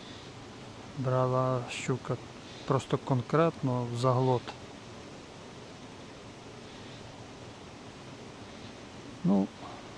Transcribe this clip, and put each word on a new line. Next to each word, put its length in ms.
Брала 640
щука 460
просто 320
конкретно 960
в 40
заглот. 440
Ну, 220